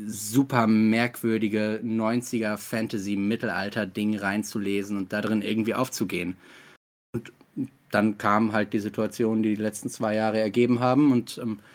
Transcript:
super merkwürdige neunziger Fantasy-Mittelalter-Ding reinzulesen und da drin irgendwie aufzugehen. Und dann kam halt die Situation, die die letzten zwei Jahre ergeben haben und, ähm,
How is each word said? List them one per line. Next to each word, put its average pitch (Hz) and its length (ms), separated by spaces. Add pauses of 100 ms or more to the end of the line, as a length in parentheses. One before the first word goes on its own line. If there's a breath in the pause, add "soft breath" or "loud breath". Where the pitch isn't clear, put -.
super 110 600
merkwürdige 110 1160
neunziger 113 720 (720)
Fantasy-Mittelalter-Ding 104 920
reinzulesen 101 800
und 95 160
da 104 80
drin 107 200
irgendwie 110 320
aufzugehen. 92 640 (800 loud breath)
Und - 180 (580)
dann 104 260
kam 107 360
halt 107 200
die 113 60
Situation, 110 640
die 107 140
die 107 60
letzten 107 280
zwei 107 260
Jahre 110 240
ergeben 120 400
haben 127 320
und, 120 300
ähm, 107 180 (160 loud breath)